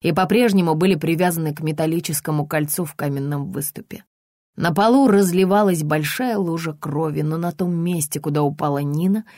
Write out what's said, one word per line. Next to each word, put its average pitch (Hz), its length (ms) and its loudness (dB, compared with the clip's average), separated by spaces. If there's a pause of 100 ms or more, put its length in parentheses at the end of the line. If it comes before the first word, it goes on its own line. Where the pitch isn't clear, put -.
и 165 120 0
по-прежнему 190 600 4
были 185 200 2
привязаны 165 600 0
к 156 60 -12
металлическому 156 840 -2
кольцу 151 400 -4
в - 80 -16
каменном 143 560 -4
выступе. - 540 -10 (520)
На 165 160 -2
полу 240 360 4
разливалась 190 720 4
большая 151 540 -2
лужа 165 360 -4
крови, 151 500 -4
но 156 160 -2
на 175 140 -2
том 180 220 -4
месте, 170 460 -2
куда 147 220 0
упала 143 360 0
Нина, 165 460 0 (140)